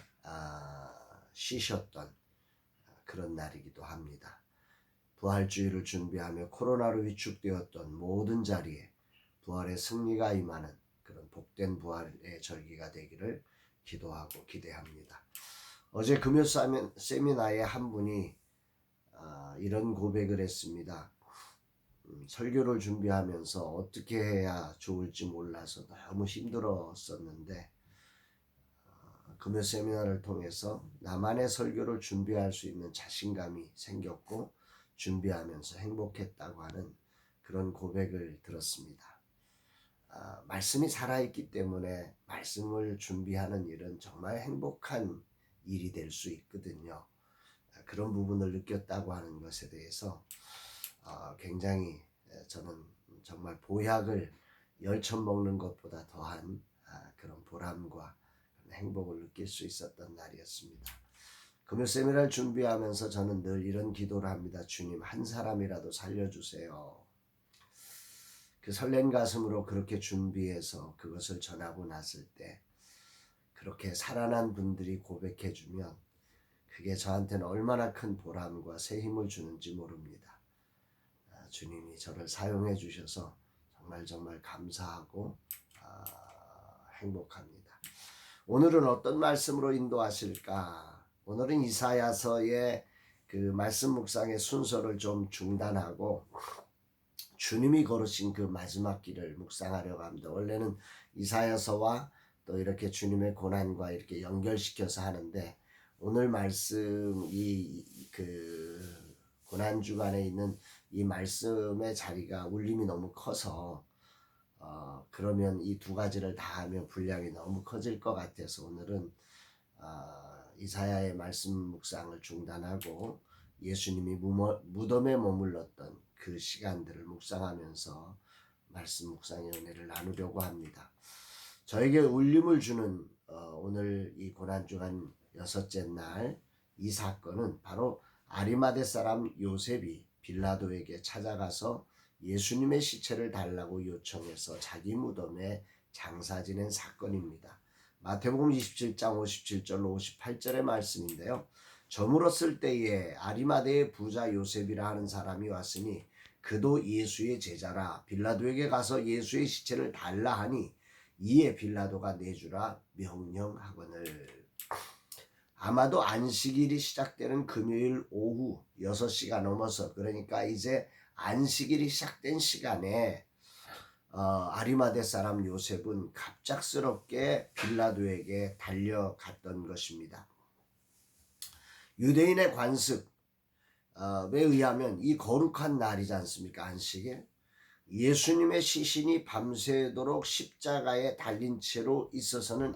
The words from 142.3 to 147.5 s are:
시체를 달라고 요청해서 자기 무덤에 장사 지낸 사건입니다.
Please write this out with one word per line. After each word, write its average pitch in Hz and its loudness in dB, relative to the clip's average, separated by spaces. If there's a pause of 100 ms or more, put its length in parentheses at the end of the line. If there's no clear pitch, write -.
시체를 117 -2
달라고 90 -4
요청해서 85 -8
자기 90 -6
무덤에 98 -4 (260)
장사 87 -8
지낸 101 -2
사건입니다. - -6 (400)